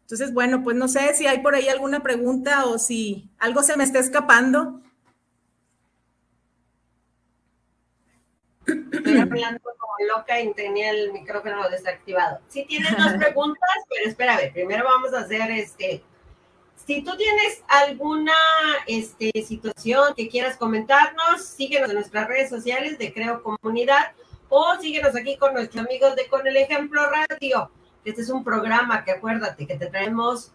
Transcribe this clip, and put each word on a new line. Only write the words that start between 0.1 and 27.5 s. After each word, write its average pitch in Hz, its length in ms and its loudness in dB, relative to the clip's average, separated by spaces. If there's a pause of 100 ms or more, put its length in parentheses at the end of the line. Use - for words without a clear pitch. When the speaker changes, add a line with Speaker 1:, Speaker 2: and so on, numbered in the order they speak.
Speaker 1:
bueno, 254 320 2
pues 233 100 0
no 254 140 0
sé 277 260 2
si 294 120 0
hay 262 160 2
por 285 120 4
ahí 269 140 2
alguna 277 340 -2
pregunta 262 640 0
o 233 140 0
si 220 600 -4
algo 240 240 0
se 277 140 4
me 277 80 2
está 262 140 2
escapando. 262 800 2 (3750)
Speaker 2:
Estoy 311 520 2
hablando 233 440 0
como - 320 -10 (200)
loca 233 260 -2
y 214 140 -4
tenía 208 360 -4
el 208 220 -4
micrófono 202 560 -6
desactivado. 185 800 -4
Sí 277 200 -10
tienen 302 280 -2
dos 311 160 6
Speaker 1:
<laughs> - 60 0
Speaker 2:
preguntas, 302 520 2 (180)
pero 214 200 -4
espérame, 240 440 0
primero 196 320 -2
vamos 262 300 2
a 240 60 -2
hacer, 220 300 -4
este, 202 520 -6 (840)
si 285 160 -4
tú 359 140 -8
tienes 415 520 0
alguna, 294 640 2 (540)
este, 220 440 -4 (120)
situación 226 720 0
que 226 140 -6
quieras 247 280 -4
comentarnos, 302 880 2
síguenos 269 460 -2
en 202 60 -2
nuestras 208 320 -4
redes 262 220 0
sociales 254 480 -6
de 214 140 -8
Creo 233 300 -6
Comunidad 233 720 0 (360)
o 320 320 4
síguenos 302 360 0
aquí 262 200 -4
con 277 180 2
nuestros 226 300 -6
amigos 254 320 2
de 262 120 -4
Con 269 180 0
el 269 100 2
Ejemplo 294 540 0
Radio, 302 600 -2 (340)